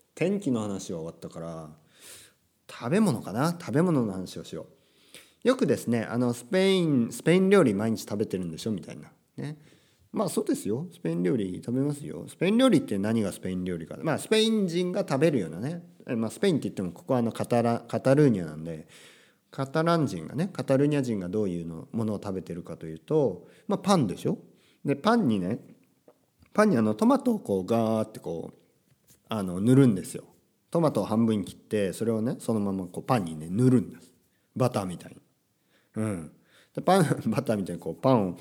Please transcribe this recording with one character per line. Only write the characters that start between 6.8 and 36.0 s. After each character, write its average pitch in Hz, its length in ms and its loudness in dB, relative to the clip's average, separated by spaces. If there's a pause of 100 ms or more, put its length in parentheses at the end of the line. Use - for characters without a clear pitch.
ン、 131 280 2
ス - 100 -12
ペ 165 140 6
イ - 20 4
ン 190 100 4
料 196 140 8
理 113 100 6
毎 110 200 0
日 101 100 -4
食 107 160 -6
べ 107 80 0
て 95 100 -4
る 92 80 -4
ん 82 60 -6
で 78 80 -10
し - 80 -12
ょ？ 110 60 0
み 85 100 -4
た - 100 -16
い - 60 -16
な。 - 120 -20 (260)
ね。 143 200 -10 (540)
ま 220 140 -2
あ 165 40 -2
そ - 140 -2
う - 20 -6
で 294 100 0
す - 140 -4
よ。 135 240 -4
ス - 80 -20
ペ - 100 -4
イ 165 40 -2
ン 175 80 -2
料 170 140 2
理 92 280 -4
食 120 80 -4
べ 131 80 0
ま 147 140 0
す 143 120 -10
よ。 82 220 -10
ス - 80 -20
ペ 175 120 0
イ - 20 2
ン 226 80 2
料 262 100 6
理 180 100 6
っ - 40 4
て 104 160 -4
何 110 240 0
が 95 80 -2
ス - 100 -10
ペ 92 100 -6
イ 92 40 -4
ン 92 100 -4
料 90 120 -4
理 82 100 -10
か。 - 160 -14
ま 151 120 0
あ 104 40 -2
ス - 100 -10
ペ 220 140 4
イ 226 60 2
ン 214 180 2
人 180 240 -2
が 196 100 -2
食 147 180 -2
べ 165 120 4
る 139 80 2
よ 85 100 -2
う - 20 -10
な 85 100 -10
ね。 170 220 -6 (240)
え、 123 100 -4
ま 113 120 -2
あ - 20 -6
ス - 100 -14
ペ 196 80 4
イ 180 40 4
ン 139 40 2
っ - 20 -2
て - 60 -2
言 101 80 -4
っ - 20 -20
て 104 80 -6
も 87 100 -4
こ - 120 -20
こ - 80 -2
は 123 80 2
あ - 20 2
の 113 80 0
カ - 160 -4
タ 120 160 2
ラ-、 117 240 0
カ 113 140 -4
タ 131 140 4
ル 147 120 8
ー - 40 6
ニ 95 120 0
ャ 80 40 -6
な 78 80 -10
ん 78 100 -10
で、 82 240 -10 (640)
カ 135 160 -6
タ 160 160 0
ラ 170 140 4
ン 151 100 2
人 90 200 -8
が - 80 -12
ね、 170 180 -2
カ - 120 -6
タ 135 120 4
ル 143 100 4
ー - 20 2
ニ 147 80 2
ャ 139 60 2
人 113 180 -2
が 90 80 -6
ど 107 140 0
う 101 60 0
い 87 140 -4
う 82 40 -8
の、 82 260 -10
も 113 120 -2
の 107 100 -2
を 92 80 -6
食 101 120 -6
べ 92 80 -6
て 85 120 -10
る 85 80 -10
か 82 140 -12
と 82 100 -14
い 80 80 -10
う 80 40 -14
と、 131 480 0 (200)
ま 202 100 0
あ - 20 -14
パ 196 180 4
ン 131 100 4
で 87 100 -6
し - 100 -10
ょ？ 147 120 -2 (460)
で、 139 120 0
パ 214 180 2
ン 208 140 2
に 104 120 2
ね、 92 180 -2 (960)
パ 214 100 4
ン 214 60 4
に 135 80 4
あ 113 40 4
の 107 120 2
ト 220 120 0
マ 262 120 6
ト 247 140 0
を 208 60 -2
こ 95 220 -2
う 90 60 -6
ガ 110 360 2
ー 107 60 -4
っ - 20 -18
て - 80 -18
こ - 340 -8
う、 - 60 -20 (680)
あ 110 140 -4
の、 92 180 -4
塗 120 140 4
る 135 120 8
ん 107 80 4
で 87 100 -4
す - 100 -12
よ。 - 100 -12 (460)
ト 170 100 0
マ 151 100 2
ト 110 120 0
を - 20 -2
半 113 220 2
分 110 120 2
に 90 60 -2
切 - 80 -12
っ - 40 -20
て、 101 360 -2
そ 110 140 -6
れ 113 60 2
を 110 100 -2
ね、 127 160 -4
そ 117 160 -4
の 107 60 0
ま 101 120 -2
ま 92 140 -6
こ - 140 -12
う - 20 -10
パ 127 160 2
ン 90 80 -2
に 80 100 -10
ね、 78 140 -10
塗 123 200 4
る 123 120 6
ん 82 80 -10
で - 100 -20
す。 - 140 -20 (420)
バ 123 140 0
タ 113 100 -2
ー 98 60 -4
み 87 100 -8
た - 120 -18
い - 40 -20
に。 - 40 -20 (800)
う 110 60 -2